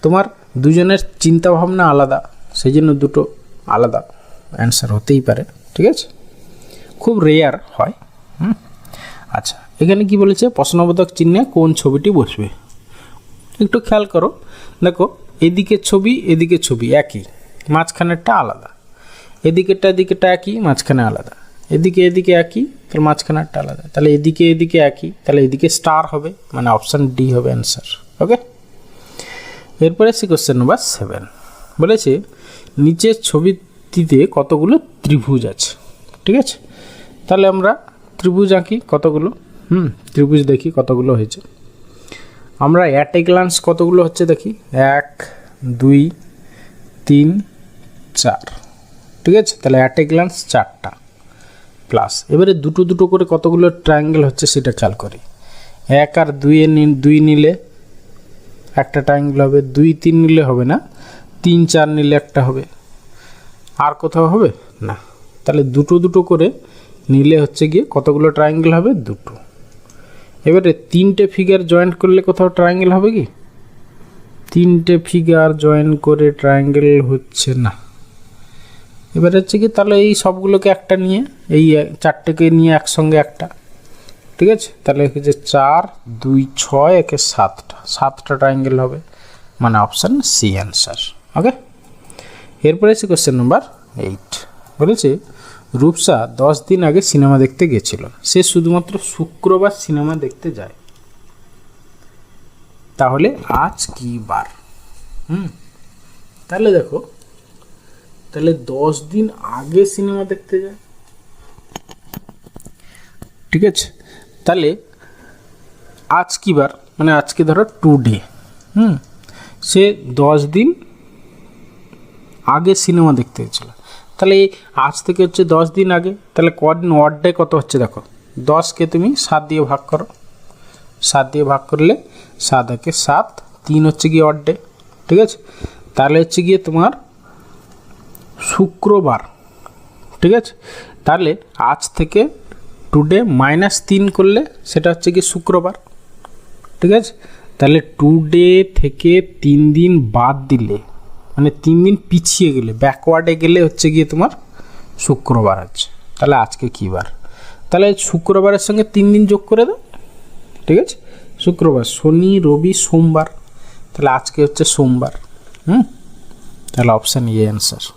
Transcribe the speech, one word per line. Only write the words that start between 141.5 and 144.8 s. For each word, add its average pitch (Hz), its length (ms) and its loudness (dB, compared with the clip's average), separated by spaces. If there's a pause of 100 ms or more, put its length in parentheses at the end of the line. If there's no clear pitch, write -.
আজ 143 100 -4 (160)
থেকে 170 240 0 (680)
টুডে 151 280 2 (220)
মাইনাস 160 340 2 (140)
তিন 196 140 2 (140)
করলে 196 240 2 (300)
সেটা 165 220 0